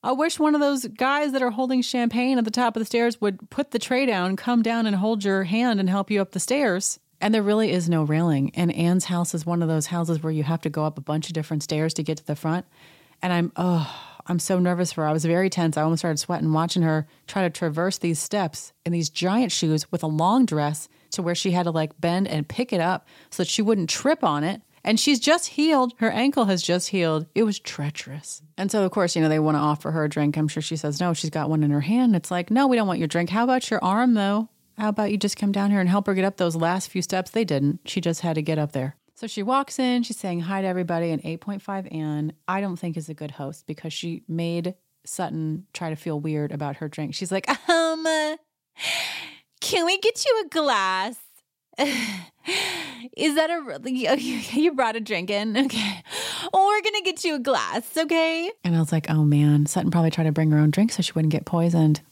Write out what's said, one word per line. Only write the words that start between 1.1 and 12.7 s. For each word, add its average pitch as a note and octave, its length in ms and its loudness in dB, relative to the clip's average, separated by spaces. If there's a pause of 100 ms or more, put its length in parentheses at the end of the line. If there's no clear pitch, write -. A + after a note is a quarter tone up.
that C4 80 0
are B3 100 0
holding B3+ 300 0
champagne B3 560 0
at A#3 80 2
the A3 60 -2
top A#3+ 260 0
of - 20 -2
the A3 60 -2
stairs A#3 340 0
would G3+ 300 -2
put - 220 -4
the A#3 80 0
tray B3+ 260 0
down, F#3+ 320 0
come A#3+ 240 2
down A3+ 260 0
and G3+ 80 0
hold G3+ 300 0
your G3 180 2
hand A3 380 2
and F#3+ 80 2
help G3 200 0
you G3+ 120 2
up F#3 100 -2
the F#3 80 -4
stairs." A#3+ 600 0 (200)
And G#3+ 140 2
there G#3+ 100 2
really G#3 280 4
is E3+ 180 0
no D#3+ 140 4
railing. D3+ 520 2
And E3+ 180 2
Anne's F3 320 2
house F3 280 -2
is D#3+ 120 -4
one E3+ 160 0
of E3 60 0
those D#3 200 0
houses E3 360 -2
where D#3+ 80 -2
you D#3 120 0
have D#3+ 180 -2
to D#3+ 80 -4
go D3+ 160 -2
up D3+ 120 -4
a D3 40 -10
bunch D3+ 260 -4
of E3+ 60 -10
different D3+ 300 -4
stairs D#3+ 320 -2
to D#3+ 80 -4
get D#3 160 -4
to - 60 -20
the D3+ 120 -4
front. E3 280 -2 (560)